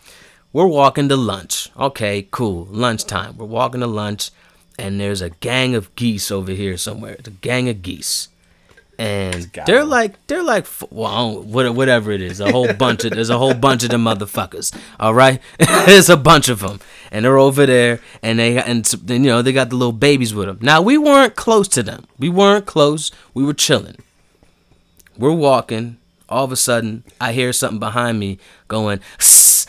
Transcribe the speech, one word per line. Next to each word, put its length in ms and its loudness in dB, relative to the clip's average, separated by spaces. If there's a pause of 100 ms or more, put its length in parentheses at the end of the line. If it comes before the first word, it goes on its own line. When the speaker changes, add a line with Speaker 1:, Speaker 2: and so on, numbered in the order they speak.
(540)
Speaker 1:
We're 120 2
walking 440 2
to 60 2
lunch. 520 -4 (100)
Okay, 520 -4
cool. 400 -4
Lunchtime. 640 -6
We're 100 -14
walking 340 -4
to 60 -4
lunch 440 -6 (480)
and 220 -6
there's 200 -4
a 100 -8
gang 440 -4
of 220 -4
geese 340 -4
over 220 -6
here 240 -6
somewhere. 420 -12
It's 100 -18
a 40 -18
gang 360 -4
of 140 -6
geese. 460 -8 (720)
And 520 -6
Speaker 2:
Got 140 -10
Speaker 1:
they're 160 4
Speaker 2:
'em. 80 -4
Speaker 1:
like, 360 -2
they're 160 -4
like, 220 -2
f-, 260 -14
well, 160 -8
I 120 -4
don't, 280 -4
what-, 300 0
whatever 340 2
it 100 -4
is, 200 -8
a 100 -2
whole 220 2
bunch 320 0
of, 80 -2
there's 180 -4
a 80 0
whole 160 2
bunch 300 0
of 60 -2
them 140 0
motherfuckers, 720 -6 (220)
all 160 0
right? 260 4 (100)
<laughs> 80 -20 (280)
There's 240 8
a 60 8
bunch 320 4
of 160 -4
'em, 160 -10 (320)
and 120 -2
they're 140 4
over 260 6
there, 360 2 (240)
and 160 0
they, 200 2
and 240 -2
s-, 160 -2
then, 220 -2
you 80 4
know, 100 4
they 120 2
got 180 0
the 60 -4
little 160 0
babies 420 2
with 140 -4
'em. 120 -10
Now, 220 4
we 160 4
weren't 380 4
close 320 2
to 160 0
them. 220 -14 (120)
We 100 -2
weren't 380 4
close. 460 0 (220)
We 100 0
were 100 -2
chilling. 440 -2 (1160)
We're 140 0
walking. 680 0 (300)
All 160 -2
of 60 -8
a 60 -6
sudden, 480 -2 (160)
I 140 -4
hear 180 -2
something 260 -4
behind 400 -2
me 200 -6 (280)
going, 320 -4 (200)
"Sss, 500 2